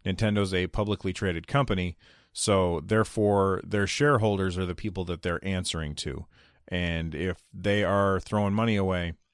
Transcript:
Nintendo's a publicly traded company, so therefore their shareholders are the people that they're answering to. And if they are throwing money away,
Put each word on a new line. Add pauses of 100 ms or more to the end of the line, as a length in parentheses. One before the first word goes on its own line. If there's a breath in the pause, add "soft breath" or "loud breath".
Nintendo's
a
publicly
traded
company, (340 soft breath)
so
therefore
their
shareholders
are
the
people
that
they're
answering
to. (460 soft breath)
And
if (140)
they
are
throwing
money
away, (200)